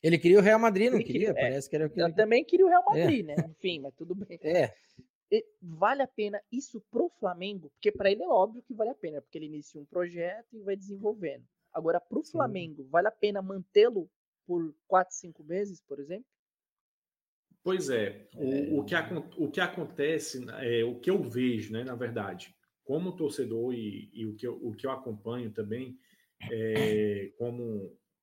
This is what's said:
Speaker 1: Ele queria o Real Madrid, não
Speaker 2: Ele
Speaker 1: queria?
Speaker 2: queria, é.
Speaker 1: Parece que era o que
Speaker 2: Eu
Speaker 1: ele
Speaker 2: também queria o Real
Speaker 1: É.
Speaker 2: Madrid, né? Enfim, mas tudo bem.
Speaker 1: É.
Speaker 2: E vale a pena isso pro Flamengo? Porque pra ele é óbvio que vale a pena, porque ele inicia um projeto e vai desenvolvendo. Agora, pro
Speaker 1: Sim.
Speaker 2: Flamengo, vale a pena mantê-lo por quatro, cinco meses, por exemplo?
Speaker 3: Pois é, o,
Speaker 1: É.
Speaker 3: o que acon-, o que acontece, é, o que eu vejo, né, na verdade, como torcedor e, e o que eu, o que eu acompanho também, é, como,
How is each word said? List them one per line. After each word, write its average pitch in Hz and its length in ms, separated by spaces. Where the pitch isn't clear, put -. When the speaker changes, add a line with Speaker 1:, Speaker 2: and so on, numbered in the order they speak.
Speaker 1:
Ele 165 160
queria 180 200
o 196 40
Real 220 160
Madrid, 226 320
não 208 60
Speaker 2:
Ele - 80
Speaker 1:
queria? 160 300
Speaker 2:
queria, 127 120
é. 117 40
Speaker 1:
Parece 139 180
que 156 80
era 151 100
o 147 40
que 170 100
Speaker 2:
Eu 170 60
Speaker 1:
ele 165 80
Speaker 2:
também 214 300
queria 349 200
o 359 60
Real 359 120
Speaker 1:
É. - 60
Speaker 2:
Madrid, 262 260
né? 147 80
Enfim, 175 300
mas 135 140
tudo 170 200
bem. 190 280
Speaker 1:
É. 151 320
Speaker 2:
E 214 140
vale 196 420
a 262 40
pena 208 340
isso 240 280
pro 339 180
Flamengo? 180 520
Porque - 200
pra 196 200
ele 220 120
é 359 60
óbvio 220 340
que 240 120
vale 220 160
a 269 40
pena, 151 280
porque - 160
ele 156 80
inicia 151 340
um 143 60
projeto 175 680
e 208 60
vai 196 140
desenvolvendo. 196 680
Agora, 165 280
pro - 240
Speaker 1:
Sim. - 80
Speaker 2:
Flamengo, 180 520
vale 170 240
a 214 40
pena 202 300
mantê-lo 196 680
por 165 280
quatro, 185 280
cinco 165 280
meses, 185 380
por 143 180
exemplo? 170 280
Speaker 3:
Pois 180 260
é, 110 480
o, 135 160
Speaker 1:
É. 143 160
Speaker 3:
o 135 60
que 175 100
acon-, 160 440
o 156 120
que 190 100
acontece, 147 840
é, 117 260
o 120 160
que - 80
eu 185 140
vejo, 117 500
né, 113 100
na 127 120
verdade, 113 600
como 180 320
torcedor 123 560
e, 104 400
e 110 140
o 107 100
que 117 100
eu, 120 160
o 110 120
que 117 120
eu 131 40
acompanho 120 600
também, 120 480
é, 107 840
como, 117 580